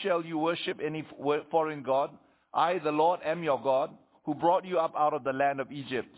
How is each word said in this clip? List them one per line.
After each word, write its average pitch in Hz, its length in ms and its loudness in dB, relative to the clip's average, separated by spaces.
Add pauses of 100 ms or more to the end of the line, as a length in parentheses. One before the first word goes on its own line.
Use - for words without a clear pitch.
shall 175 220 0
you 165 140 -4
worship 170 440 -2
any 156 180 -4
f-, - 180 -14
wor-, 147 320 0
foreign 156 320 0
god. 139 340 0 (380)
I, 170 240 2
the 151 140 0
Lord, 165 320 2
am 165 180 -2
your 139 180 0
God, 135 300 2 (340)
who 151 100 -4
brought 185 300 2
you 185 140 -2
up 160 180 0
out 151 160 2
of 143 120 -4
the 135 80 0
land 139 280 2
of 123 120 -8
Egypt. 127 460 -4